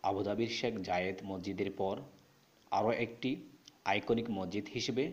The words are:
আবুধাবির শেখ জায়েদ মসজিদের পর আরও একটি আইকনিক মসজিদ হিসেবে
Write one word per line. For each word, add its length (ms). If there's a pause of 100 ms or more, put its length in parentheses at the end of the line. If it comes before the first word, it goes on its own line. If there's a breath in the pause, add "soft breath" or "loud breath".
আবুধাবির 540
শেখ 220
জায়েদ 440
মসজিদের 540
পর 180 (760)
আরও 200
একটি 380 (540)
আইকনিক 460
মসজিদ 380
হিসেবে 440